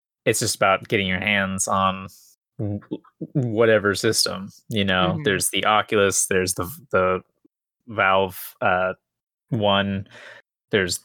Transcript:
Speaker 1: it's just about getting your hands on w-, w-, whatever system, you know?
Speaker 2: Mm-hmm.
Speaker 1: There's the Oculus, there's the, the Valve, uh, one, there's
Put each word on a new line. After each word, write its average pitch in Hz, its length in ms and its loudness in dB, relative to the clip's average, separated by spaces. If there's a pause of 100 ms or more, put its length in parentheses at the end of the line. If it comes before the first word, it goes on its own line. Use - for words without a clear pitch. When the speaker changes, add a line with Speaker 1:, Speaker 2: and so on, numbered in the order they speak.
(240)
Speaker 1:
it's 113 140 2
just - 160 -2
about 98 320 2
getting 98 220 0
your 92 100 -2
hands 95 480 -2
on 95 400 0 (540)
w-, 104 180 -6
w-, - 240 -14 (300)
whatever 110 640 2
system, 98 520 -2 (200)
you 104 160 0
know? 92 300 2
Speaker 2:
Mm-hmm. 101 100 -6
Speaker 1:
There's 95 260 0
the 95 140 -2
Oculus, 104 640 2
there's 92 280 0
the, 90 160 -8 (220)
the 92 280 2 (680)
Valve, 95 720 0
uh, 92 320 0 (560)
one, 98 580 0 (640)
there's 92 340 0